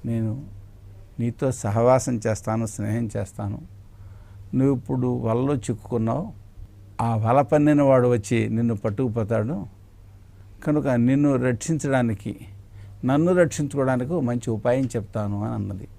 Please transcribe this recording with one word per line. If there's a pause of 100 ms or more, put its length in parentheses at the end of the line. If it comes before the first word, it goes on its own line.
"నేను (760)
నీతో
సహవాసం
చేస్తాను,
స్నేహం
చేస్తాను, (960)
నువ్వు
ఇప్పుడు
వలలో
చిక్కుకున్నావు, (680)
ఆ
వల
పన్నిన
వాడు
వచ్చి
నిన్ను
పట్టుకుపోతాడు, (840)
కనుక
నిన్ను
రక్షించడానికి, (680)
నన్ను
రక్షించుకోవడానికి
ఓ
మంచి
ఉపాయం
చెప్తాను"
అని
అన్నది. (100)